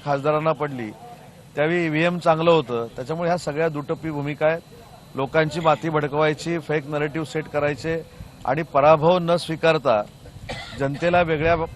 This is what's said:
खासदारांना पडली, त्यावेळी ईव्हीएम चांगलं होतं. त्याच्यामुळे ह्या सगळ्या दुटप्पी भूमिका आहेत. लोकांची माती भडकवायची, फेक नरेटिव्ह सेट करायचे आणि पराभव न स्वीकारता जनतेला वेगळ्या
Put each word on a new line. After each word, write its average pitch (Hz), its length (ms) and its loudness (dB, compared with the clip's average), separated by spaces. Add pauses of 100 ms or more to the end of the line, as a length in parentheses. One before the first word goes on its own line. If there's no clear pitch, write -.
खासदारांना 151 460 0
पडली, 135 380 -4 (680)
त्यावेळी 170 300 2
ईव्हीएम 165 320 2
चांगलं 165 340 4
होतं. 120 440 2
त्याच्यामुळे 160 340 -4
ह्या 175 80 2
सगळ्या 160 320 -2
दुटप्पी 156 420 -6
भूमिका 147 360 -2
आहेत. 165 140 0 (540)
लोकांची 156 440 0
माती 160 300 2
भडकवायची, 151 720 0
फेक 147 280 -4
नरेटिव्ह 151 400 -4
सेट 147 200 -6
करायचे 147 540 -2 (440)
आणि 156 180 0
पराभव 156 560 6
न 170 160 2
स्वीकारता 156 680 2 (760)
जनतेला 151 420 2
वेगळ्या 160 340 2 (200)